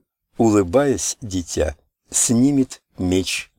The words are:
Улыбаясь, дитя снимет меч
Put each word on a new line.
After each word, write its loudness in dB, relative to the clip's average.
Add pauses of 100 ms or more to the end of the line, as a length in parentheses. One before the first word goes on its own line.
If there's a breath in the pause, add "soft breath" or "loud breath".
(360)
Улыбаясь, 2
дитя -6 (360)
снимет 0 (160)
меч -2